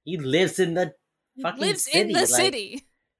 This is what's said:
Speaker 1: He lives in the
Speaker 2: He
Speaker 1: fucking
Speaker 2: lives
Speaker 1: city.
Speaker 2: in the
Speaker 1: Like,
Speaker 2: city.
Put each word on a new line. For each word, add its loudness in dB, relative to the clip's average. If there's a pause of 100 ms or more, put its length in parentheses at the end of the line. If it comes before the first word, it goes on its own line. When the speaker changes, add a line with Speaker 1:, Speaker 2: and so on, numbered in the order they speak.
Speaker 1:
He -6
lives 0
in 2
the -2 (400)
Speaker 2:
He -14
Speaker 1:
fucking -4
Speaker 2:
lives 0
Speaker 1:
city. 2
Speaker 2:
in 2
the -4
Speaker 1:
Like, 2
Speaker 2:
city. 0 (320)